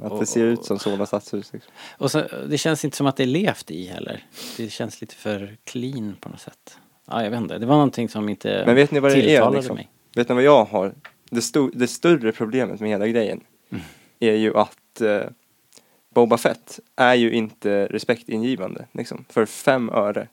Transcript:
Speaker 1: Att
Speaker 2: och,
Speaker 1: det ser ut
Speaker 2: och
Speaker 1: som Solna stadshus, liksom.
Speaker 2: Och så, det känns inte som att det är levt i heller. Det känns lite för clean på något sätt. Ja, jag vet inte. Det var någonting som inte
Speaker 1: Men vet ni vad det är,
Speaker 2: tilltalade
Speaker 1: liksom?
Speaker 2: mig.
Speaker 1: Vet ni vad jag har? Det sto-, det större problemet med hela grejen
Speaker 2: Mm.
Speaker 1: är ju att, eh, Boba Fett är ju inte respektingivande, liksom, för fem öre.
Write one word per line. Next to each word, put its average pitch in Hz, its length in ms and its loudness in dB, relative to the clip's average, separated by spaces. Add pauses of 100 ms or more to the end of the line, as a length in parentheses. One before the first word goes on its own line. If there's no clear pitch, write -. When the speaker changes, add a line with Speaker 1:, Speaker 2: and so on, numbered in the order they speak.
Speaker 1:
Att 107 100 -8
Speaker 2:
och, 107 80 -6
Speaker 1:
det 107 60 -2
ser 117 180 2
ut 117 140 2
Speaker 2:
och - 80 -12
Speaker 1:
som 101 120 -4
Solna 101 280 -4
stadshus, - 460 -8
liksom. - 200 -18 (260)
Speaker 2:
Och 139 120 -2
så, 151 120 0 (260)
det 147 100 -2
känns 156 260 -2
inte 143 120 -4
som 143 100 0
att 131 100 0
det 143 60 0
är 131 40 0
levt 143 440 -2
i 85 160 -12
heller. - 380 -12 (320)
Det 113 120 -8
känns 110 320 -10
lite - 140 -16
för 104 500 -8
clean 120 560 -8
på - 80 -16
något - 120 -18
sätt. - 380 -20 (320)
Ja, 117 140 -2
jag 104 60 -4
vet 120 100 -4
inte. 87 180 -6
Det 110 80 -4
var 135 80 4
någonting 127 340 2
som 107 200 -4
inte 101 380 -2
Speaker 1:
Men 117 80 6
vet 143 160 6
ni 147 100 0
vad 139 120 4
det 135 60 6
är, 131 40 6
Speaker 2:
tilltalade 135 340 6
Speaker 1:
liksom? 127 200 -4
Speaker 2:
mig. - 120 -14 (260)
Speaker 1:
Vet 120 140 0
ni 127 60 2
vad 123 100 4
jag 139 200 8
har? 98 280 -2 (380)
Det 120 100 -2
sto-, 131 340 0
det 123 120 0
större 123 460 2
problemet 110 480 -4
med 107 100 -4
hela 104 180 -2
grejen 110 320 -2 (320)
Speaker 2:
Mm. 90 120 -10 (360)
Speaker 1:
är 113 140 4
ju 110 220 2
att, - 440 -4
eh, 104 200 0 (920)
Boba 117 240 6
Fett - 420 -4 (160)
är 127 180 6
ju 117 180 4
inte 107 540 -2
respektingivande, 113 1040 -4
liksom, - 360 -10
för 110 180 0
fem 127 440 0
öre. 107 420 -2